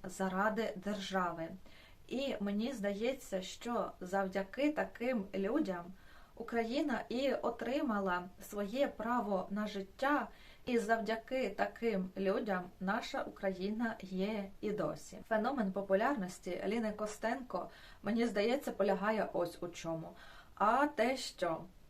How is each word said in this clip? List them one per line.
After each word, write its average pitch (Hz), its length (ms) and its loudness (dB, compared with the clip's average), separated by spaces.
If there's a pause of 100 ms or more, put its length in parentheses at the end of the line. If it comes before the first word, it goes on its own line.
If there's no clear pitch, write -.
заради 190 720 0
держави. 185 720 -2 (600)
І 269 320 -2
мені 208 340 0
здається, 202 680 -2
що 226 580 -2
завдяки 196 720 2
таким 233 540 0 (100)
людям 190 580 0 (420)
Україна 233 760 0
і 254 240 2
отримала 214 920 0 (180)
своє 208 460 0
право 214 640 0
на 208 180 -2
життя, 220 600 0 (380)
і 247 120 2
завдяки 220 720 2
таким 196 680 0
людям 190 460 2 (160)
наша 226 440 -2
Україна 208 800 -2
є 196 480 -2 (120)
і 208 100 0
досі. - 460 -2 (120)
Феномен 220 420 2
популярності 196 920 2
Ліни 214 260 0
Костенко, 226 800 -2 (340)
мені 226 220 4
здається, 233 460 2
полягає 202 600 4
ось 175 300 0
у 175 40 -2
чому. 165 420 -6 (460)
А 240 320 6
те, 254 300 2
що, 165 440 -2 (280)